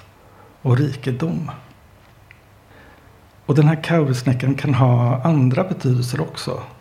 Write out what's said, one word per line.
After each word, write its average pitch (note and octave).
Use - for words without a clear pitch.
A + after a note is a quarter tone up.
och B2
rikedom. D3+
Och C3
den D3+
här D#3
kaurisnäckan C3+
kan -
ha B2
andra D3+
betydelser B2+
också. -